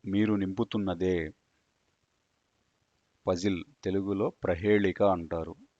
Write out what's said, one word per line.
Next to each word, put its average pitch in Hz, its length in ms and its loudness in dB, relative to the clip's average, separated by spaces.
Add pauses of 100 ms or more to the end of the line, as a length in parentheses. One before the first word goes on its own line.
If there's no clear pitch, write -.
మీరు 104 280 2
నింపుతున్నదే, 95 960 -2 (2000)
పజిల్, 92 380 -2 (200)
తెలుగులో 98 460 -2
ప్రహేళిక 98 720 2
అంటారు 85 540 0 (240)